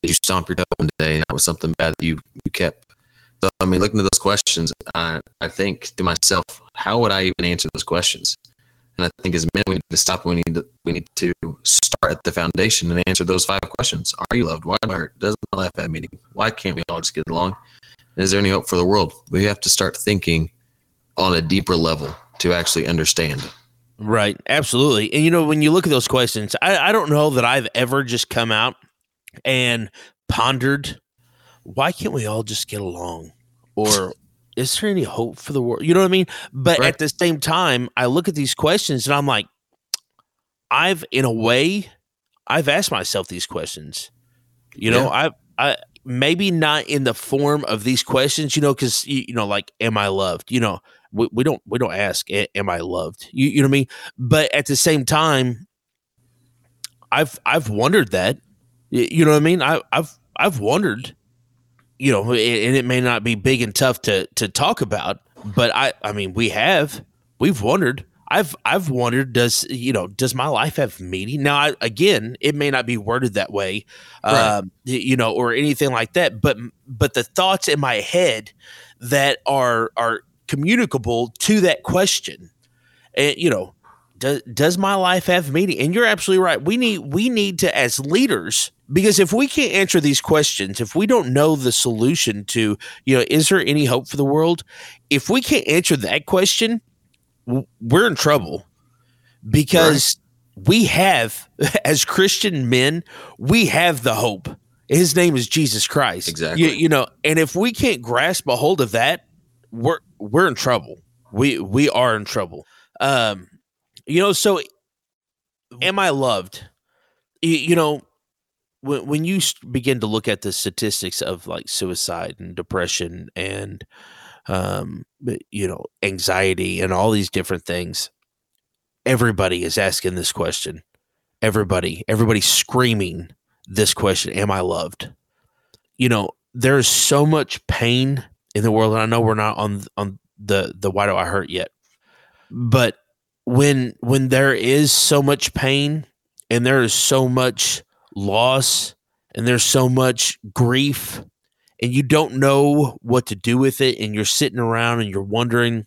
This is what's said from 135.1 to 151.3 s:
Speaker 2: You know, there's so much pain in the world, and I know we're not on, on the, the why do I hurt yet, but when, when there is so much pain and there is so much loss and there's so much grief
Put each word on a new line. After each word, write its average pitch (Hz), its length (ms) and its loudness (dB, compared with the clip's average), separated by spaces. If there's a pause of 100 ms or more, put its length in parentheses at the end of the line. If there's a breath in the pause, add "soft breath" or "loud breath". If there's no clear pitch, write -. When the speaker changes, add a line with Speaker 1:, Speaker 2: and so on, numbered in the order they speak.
Speaker 2:
You 127 120 2
know, 107 220 0 (240)
there's 127 340 4
so - 360 4
much 151 440 0
pain 127 560 0 (300)
in 104 100 -2
the 113 80 4
world, 110 220 4
and 110 80 0
I 110 40 0
know 117 140 2
we're 110 140 2
not 107 240 0
on, 101 260 -4 (120)
on 98 220 -6 (200)
the, 101 380 -2
the 98 140 -2
why 101 160 0
do 98 100 0
I 92 100 0
hurt 90 240 -4
yet, 90 200 -6 (800 soft breath)
but 120 460 2 (480)
when, 127 560 4
when 131 280 2
there 135 240 4
is 135 380 2
so - 320 4
much 139 320 0
pain 143 500 0 (460)
and 120 160 2
there 131 160 4
is 110 100 2
so 131 360 2
much 127 540 0 (340)
loss 117 800 0 (400)
and 110 120 -2
there's 123 160 4
so 131 260 4
much 127 500 0 (140)
grief 127 680 0 (600)